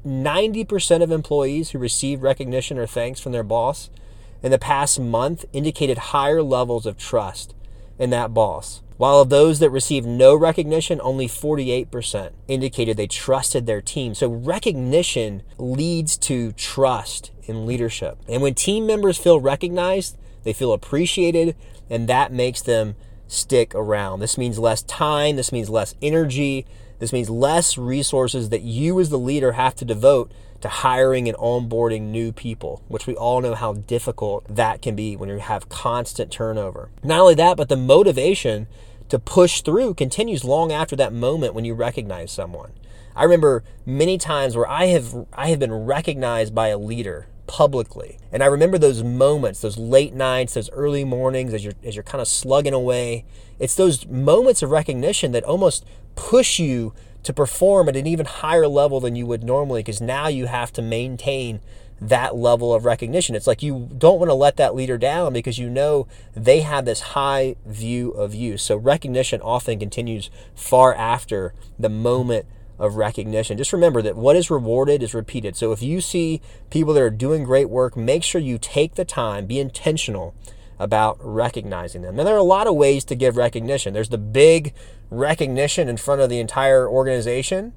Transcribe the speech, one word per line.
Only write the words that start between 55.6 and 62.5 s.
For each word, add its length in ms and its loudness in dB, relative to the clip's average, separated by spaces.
push 440 2
you 340 -2
to 80 -6
perform 560 4
at 80 -2
an 100 -4
even 180 -2
higher 440 2
level 320 2
than 160 -4
you 100 -6
would 160 -4
normally, 400 -2
'cause 180 -8
now 280 -2
you 180 -2
have 260 -6
to 80 -8
maintain 800 -6
that 360 0
level 360 2